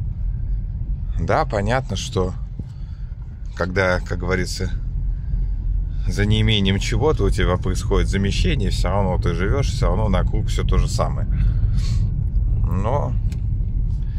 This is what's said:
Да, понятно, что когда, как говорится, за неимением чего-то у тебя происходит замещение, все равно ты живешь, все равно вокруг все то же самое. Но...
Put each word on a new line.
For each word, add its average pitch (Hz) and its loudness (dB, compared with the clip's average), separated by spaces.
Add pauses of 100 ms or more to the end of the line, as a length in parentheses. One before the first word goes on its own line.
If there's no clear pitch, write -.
(1200)
Да, 98 0
понятно, 110 -2
что 92 -2 (1200)
когда, 90 2
как 87 -4
говорится, 90 -2 (1400)
за 101 0
неимением 104 2
чего-то 120 2
у 95 4
тебя 90 2
происходит 92 2
замещение, 95 2
все 90 0
равно 92 2
ты 90 0
живешь, 110 2
все - 2
равно 98 2
вокруг 92 2
все - 0
то 113 4
же 92 4
самое. - 0 (1400)
Но... 123 0 (1040)